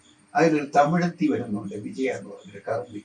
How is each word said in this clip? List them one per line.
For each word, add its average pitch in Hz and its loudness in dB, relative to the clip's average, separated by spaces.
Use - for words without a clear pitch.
അതിലൊരു 151 4
തമിഴത്തി 170 4
വരുന്നുണ്ട്, 104 -4
വിജയ 113 -4
എന്ന് 98 -8
പറഞ്ഞൊരു - -18
കവി, - -6